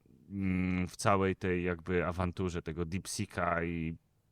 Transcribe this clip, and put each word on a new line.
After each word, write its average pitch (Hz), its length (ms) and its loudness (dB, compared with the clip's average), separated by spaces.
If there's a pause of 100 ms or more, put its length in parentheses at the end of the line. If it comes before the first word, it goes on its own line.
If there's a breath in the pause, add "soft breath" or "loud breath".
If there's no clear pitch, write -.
(300)
mm, 92 580 0
w - 80 -16
całej 95 400 4
tej 90 280 0
jakby 87 420 0
awanturze 87 560 -2
tego 82 240 -4
DeepSeeka 85 800 -2
i 82 320 -2 (360)